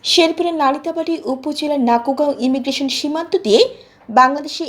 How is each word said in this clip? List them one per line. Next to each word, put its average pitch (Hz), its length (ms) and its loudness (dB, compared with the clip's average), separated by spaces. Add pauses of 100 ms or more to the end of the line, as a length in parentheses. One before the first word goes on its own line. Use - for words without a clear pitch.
শেরপুরের 339 520 0
নালিতাবাড়ি 320 600 -2 (100)
উপজেলার 294 560 -4
নাকুগাঁও 262 580 2
ইমিগ্রেশন 262 500 -2
সীমান্ত 311 440 -4 (100)
দিয়ে 226 180 4 (480)
বাংলাদেশি 277 580 4